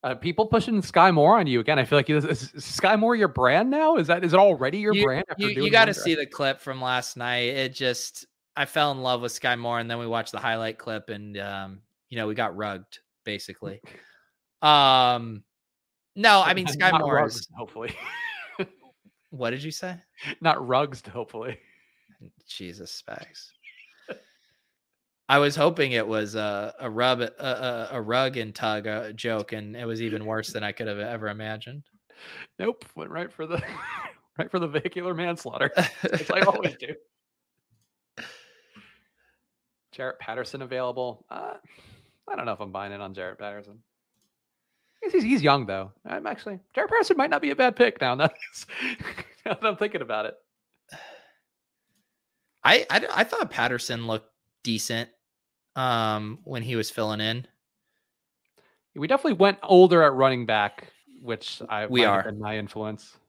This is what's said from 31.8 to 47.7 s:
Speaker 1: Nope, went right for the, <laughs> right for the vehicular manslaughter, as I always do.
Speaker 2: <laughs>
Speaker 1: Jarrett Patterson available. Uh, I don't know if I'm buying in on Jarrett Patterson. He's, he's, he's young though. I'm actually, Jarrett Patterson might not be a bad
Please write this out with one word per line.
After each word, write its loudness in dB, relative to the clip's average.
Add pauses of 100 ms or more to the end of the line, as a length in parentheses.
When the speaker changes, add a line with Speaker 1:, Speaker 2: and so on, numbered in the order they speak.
Speaker 1:
Nope, -6 (120)
went -12
right -8
for -12
the, -6 (380)
<laughs> -16
right -6
for -2
the -2
vehicular -4
manslaughter, -4
as -2
I 2
always 2
do. -10 (1200)
Speaker 2:
<laughs> -16 (1700)
Speaker 1:
Jarrett -10
Patterson -10
available. -6
Uh, -12 (760)
I -8
don't -8
know -4
if -8
I'm -10
buying -8
in -12
on -12
Jarrett -10
Patterson. -14 (1200)
He's, -4
he's, 4
he's 2
young 4
though. -6 (140)
I'm -8
actually, -10 (140)
Jarrett -2
Patterson 2
might 0
not 0
be -2
a -2
bad 2